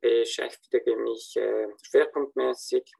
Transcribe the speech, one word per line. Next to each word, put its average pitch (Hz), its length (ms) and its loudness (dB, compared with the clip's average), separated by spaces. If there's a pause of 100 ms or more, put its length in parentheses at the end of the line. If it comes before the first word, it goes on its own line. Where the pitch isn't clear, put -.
beschäftige 117 960 0
mich, 113 400 -6
äh, 110 300 -2 (160)
schwerpunktmäßig 135 1160 0